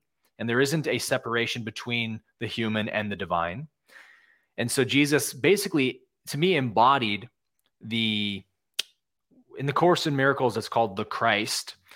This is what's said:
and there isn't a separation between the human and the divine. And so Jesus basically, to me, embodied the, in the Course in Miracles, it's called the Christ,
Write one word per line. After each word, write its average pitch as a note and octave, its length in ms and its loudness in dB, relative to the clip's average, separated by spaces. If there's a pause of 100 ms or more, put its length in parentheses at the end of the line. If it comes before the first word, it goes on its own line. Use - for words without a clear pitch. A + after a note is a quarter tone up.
(380)
and A2+ 100 -4
there A#2+ 120 2
isn't C#3 260 0
a A#2 120 0
separation A#2 680 -2
between A2+ 560 -6 (180)
the A#2+ 80 -6
human A2 420 -2
and G#2 220 -4
the G2 60 -6
divine. F2 500 -4 (920)
And A2+ 140 -2
so C3+ 140 2
Jesus C#3 500 2
basically, D3 680 0 (260)
to C#3+ 100 -6
me, F3 180 2
embodied A#2 720 2 (520)
the, G#2+ 640 -2 (1120)
in C3+ 80 -4
the C#3+ 60 0
Course E3 340 2
in D3 80 0
Miracles, C3+ 420 2
it's A2 120 -4
called A2 280 0
the G#2+ 80 -4
Christ, - 720 0 (200)